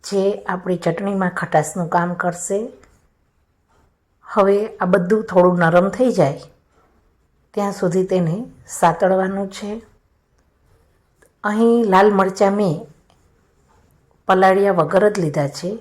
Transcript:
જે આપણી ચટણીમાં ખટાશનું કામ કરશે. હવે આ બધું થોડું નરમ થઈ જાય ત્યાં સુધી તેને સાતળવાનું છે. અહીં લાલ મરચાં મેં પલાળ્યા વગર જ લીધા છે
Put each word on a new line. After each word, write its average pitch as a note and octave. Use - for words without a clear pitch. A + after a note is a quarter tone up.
જે G3
આપણી F3+
ચટણીમાં F#3
ખટાશનું E3
કામ F3
કરશે. F3
હવે G3
આ F#3
બધું F#3+
થોડું F3+
નરમ F3
થઈ B3
જાય D3+
ત્યાં G3+
સુધી F#3
તેને F3
સાતળવાનું F#3+
છે. G3+
અહીં A3+
લાલ G3
મરચાં F#3+
મેં F3+
પલાળ્યા F#3+
વગર F#3
જ G#3
લીધા C#3+
છે F3